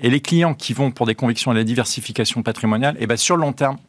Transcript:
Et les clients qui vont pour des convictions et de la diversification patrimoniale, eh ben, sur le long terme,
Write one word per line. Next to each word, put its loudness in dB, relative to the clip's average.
Et 2
les 4
clients 2
qui -6
vont 0
pour -2
des 0
convictions 0
et 4
de 2
la 2
diversification -2
patrimoniale, 0
eh -2
ben, 0
sur 2
le 0
long 0
terme, 0